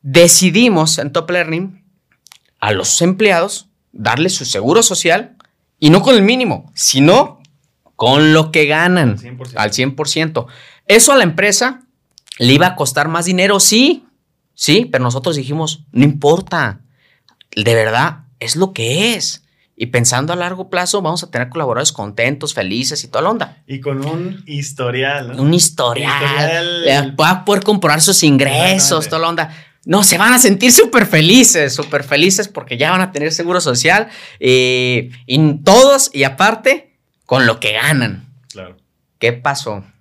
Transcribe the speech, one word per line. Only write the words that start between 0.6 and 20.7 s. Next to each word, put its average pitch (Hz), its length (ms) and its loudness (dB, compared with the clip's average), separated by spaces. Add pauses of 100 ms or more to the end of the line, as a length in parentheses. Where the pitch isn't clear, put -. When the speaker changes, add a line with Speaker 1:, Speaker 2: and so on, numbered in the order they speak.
Speaker 1:
en 139 160 -8
Top 165 180 -4
Learning 175 520 -6 (760)
a 107 140 -4
los - 280 -2
empleados 190 680 -2 (240)
darles 123 420 -2
su 139 100 -8
seguro 143 380 0
social 185 540 -2 (420)
y 151 120 4
no 185 100 6
con 254 140 4
el 208 80 6
mínimo, 220 520 -2
sino 160 640 2 (540)
con 147 380 4
lo 156 180 2
que 151 140 2
ganan 156 460 0
Speaker 2:
Al 101 80 -6
cien - 180 -18
por 127 100 -16
ciento. 117 140 -6
Speaker 1:
al 104 120 -2
cien 135 220 -4
por 151 140 -6
ciento. 156 380 -4 (400)
Eso 233 260 6
a - 20 4
la 247 80 4
empresa 202 600 -2 (540)
le 123 160 4
iba 170 140 4
a 180 80 -2
costar 143 320 -4
más 165 180 -4
dinero, 185 340 0
sí, 226 460 2 (500)
sí, 214 360 0
pero 127 120 0
nosotros 135 320 -4
dijimos, 147 560 -6
"No 127 140 2
importa, 147 760 -2 (720)
de 113 200 0
verdad, 113 480 0 (160)
es - 180 -8
lo 190 160 -2
que 165 420 -2
es". - 280 -10 (320)
Y 123 120 -8
pensando 123 460 -2
a - 20 -4
largo 180 340 -8
plazo, 180 320 -4